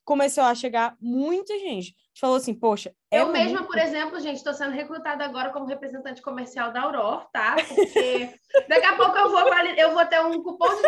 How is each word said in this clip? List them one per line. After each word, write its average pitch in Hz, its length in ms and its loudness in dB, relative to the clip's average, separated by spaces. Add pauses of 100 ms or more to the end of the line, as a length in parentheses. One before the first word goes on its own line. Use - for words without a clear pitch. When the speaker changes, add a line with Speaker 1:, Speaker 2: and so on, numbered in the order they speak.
Speaker 1:
começou 277 360 2
a 240 120 4
chegar 233 440 -2
muita 320 600 -4
gente. 208 320 -8
A - 180 -20
gente - 120 -18
falou 254 160 2
assim, 254 180 -4
"Poxa, 214 400 -4 (160)
é - 100 4
Speaker 2:
Eu 277 60 2
Speaker 1:
o 339 40 -4
Speaker 2:
mesma, 339 280 0
Speaker 1:
momento." - 80 -6
Speaker 2:
por - 120 -6
exemplo, 311 400 -2
gente, 294 240 -8
tô 285 120 -4
sendo 277 180 -6
recrutada 294 500 -8
agora 262 300 -6
como 269 140 -8
representante 269 560 -12
comercial 247 500 -8
da 247 80 -6
Aurora, 247 500 -4
tá? 226 260 -2
Porque 254 720 0 (180)
<laughs> - 220 2
daqui 480 160 6
a 381 100 4
pouco 370 220 4
eu 403 120 4
vou 359 200 4
vali-, 349 280 2
eu 320 140 6
vou 339 140 4
ter 330 180 2
um 330 180 -2
cupom 359 340 0
de - 120 -6